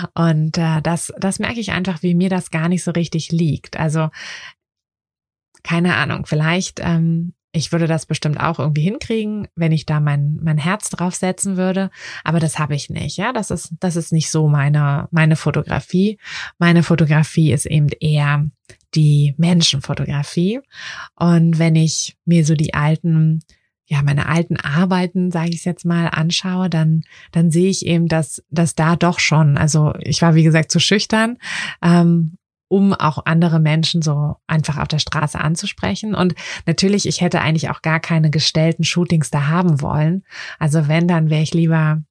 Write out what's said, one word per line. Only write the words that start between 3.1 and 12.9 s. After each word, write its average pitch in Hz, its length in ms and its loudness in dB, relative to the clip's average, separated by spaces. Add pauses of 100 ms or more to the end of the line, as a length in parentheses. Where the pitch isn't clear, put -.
liegt. 165 480 -2
Also, 156 300 0 (1500)
keine 170 340 0
Ahnung, - 280 -4
vielleicht, 165 560 -2
ähm, 165 540 0 (180)
ich - 200 -4
würde 165 140 0
das 160 200 -2
bestimmt 151 320 -2
auch 160 200 -2
irgendwie 147 240 -2
hinkriegen, 214 720 -4
wenn 165 180 0
ich 160 140 -2
da 151 140 0
mein, 147 420 0
mein 156 160 0
Herz 180 320 -4
drauf 175 240 -4
setzen 185 420 -4
würde. 185 340 -2 (320)
Aber 160 180 0
das 156 180 -2
habe 147 160 -4
ich 143 160 -8